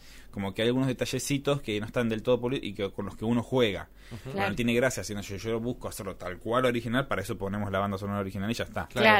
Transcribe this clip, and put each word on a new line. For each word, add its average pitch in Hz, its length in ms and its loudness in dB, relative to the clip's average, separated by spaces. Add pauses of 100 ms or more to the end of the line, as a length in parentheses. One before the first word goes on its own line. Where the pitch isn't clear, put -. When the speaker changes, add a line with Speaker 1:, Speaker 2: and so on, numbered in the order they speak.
(300)
Speaker 1:
Como 98 240 -6
que - 80 -2
hay 110 60 4
algunos 131 220 2
detallecitos 135 720 0
que 107 180 -2
no 104 60 -4
están 117 240 0
del 107 120 0
todo 123 180 4
poli-, 123 220 -2
y 101 120 -6
que, 98 180 -2
con 101 140 -6
los 92 100 -8
que - 80 -8
uno 117 180 2
juega. 107 460 2 (240)
Speaker 2:
Ujú. 117 140 -12
Speaker 1:
Bueno, 131 80 -8
Speaker 3:
Claro. 196 160 0
Speaker 1:
no 196 80 -2
tiene 120 160 2
gracia, 120 320 4
sino 101 180 -6
si 98 140 -8
yo 107 140 -4
lo 113 100 0
busco 120 260 -4
hacerlo 98 300 -8
tal 92 200 -8
cual 120 280 2
original, 120 420 2
para 98 140 0
eso 98 160 -4
ponemos 98 340 -2
la 98 80 2
banda 101 180 0
sonora 101 220 -2
original 98 320 -2
y 117 40 -2
ya 104 100 -4
está. 90 220 -6
Speaker 2:
Claro. 123 200 4 (120)